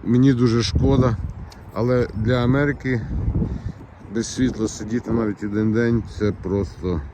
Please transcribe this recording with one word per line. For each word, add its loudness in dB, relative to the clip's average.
Мені 6
дуже 4
шкода, 4
але 0
для 0
Америки 0
без -2
світла -2
сидіти -4
навіть -2
один 0
день, 2
це 0
просто -4